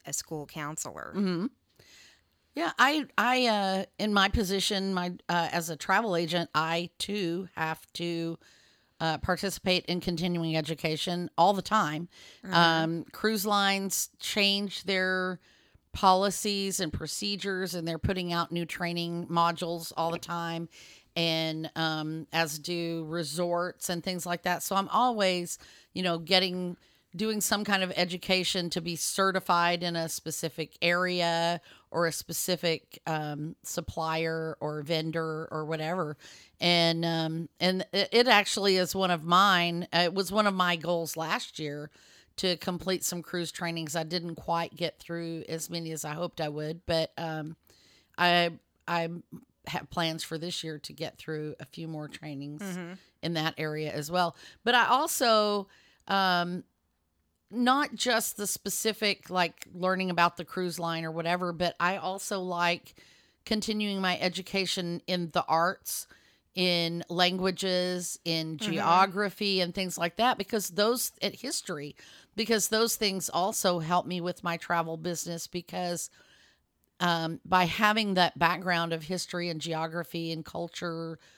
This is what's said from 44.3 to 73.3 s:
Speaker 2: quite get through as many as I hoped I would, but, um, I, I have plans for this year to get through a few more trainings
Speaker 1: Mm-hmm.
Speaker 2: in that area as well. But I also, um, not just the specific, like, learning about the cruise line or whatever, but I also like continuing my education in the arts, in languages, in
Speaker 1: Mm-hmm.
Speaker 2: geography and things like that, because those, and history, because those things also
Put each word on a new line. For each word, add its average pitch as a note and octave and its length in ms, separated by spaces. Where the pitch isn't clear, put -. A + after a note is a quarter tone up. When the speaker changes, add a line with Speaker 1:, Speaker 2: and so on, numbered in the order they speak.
Speaker 2:
quite E3+ 400
get E3 240
through E3+ 480
as D#3+ 220
many E3 240
as D#3 100
I D3+ 120
hoped E3+ 260
I D3+ 80
would, D3+ 360
but, D#3+ 320
um, D#3+ 380
I, F3 340
I E3+ 180
have - 220
plans E3 320
for - 160
this D#3+ 280
year D#3 140
to - 120
get D3 260
through D3+ 440
a D3 40
few E3 220
more D3+ 220
trainings D3 520
Speaker 1:
Mm-hmm. F3+ 320
Speaker 2:
in E3+ 140
that D#3 220
area D#3 360
as D3 180
well. F3 240
But A#3+ 100
I A#3+ 120
also, A3 840
um, F3+ 560
not B3+ 440
just A3+ 420
the G#3 100
specific, - 800
like, F3 440
learning F#3 360
about E3+ 260
the F3 80
cruise F3 340
line E3 280
or D#3+ 60
whatever, E3+ 420
but E3+ 260
I F3+ 180
also F#3 440
like F3 540
continuing G#3+ 560
my F#3 180
education F3+ 880
in F3 240
the - 140
arts, - 640
in E3+ 540
languages, F3+ 1200
in D#3+ 320
Speaker 1:
Mm-hmm. D#3+ 140
Speaker 2:
geography F#3 920
and F3 120
things F#3 240
like E3+ 200
that, B3 200
because G3+ 320
those, G#3 420
and G3+ 120
history, D#3+ 640
because A3 340
those A3 260
things F#3+ 340
also F3+ 500